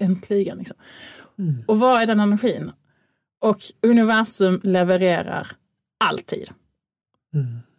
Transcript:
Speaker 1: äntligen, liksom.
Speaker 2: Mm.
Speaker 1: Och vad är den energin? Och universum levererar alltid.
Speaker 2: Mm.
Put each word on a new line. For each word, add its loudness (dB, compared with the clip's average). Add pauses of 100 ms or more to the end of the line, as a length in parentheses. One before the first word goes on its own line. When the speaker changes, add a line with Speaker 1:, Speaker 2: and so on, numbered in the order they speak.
Speaker 1:
äntligen, -2
liksom. -14 (640)
Speaker 2:
Mm. -4
Speaker 1:
Och 2
vad 4
är 0
den 2
energin? 0 (680)
Och 0 (240)
universum 2
levererar 0 (580)
alltid. -6 (840)
Speaker 2:
Mm. -4 (200)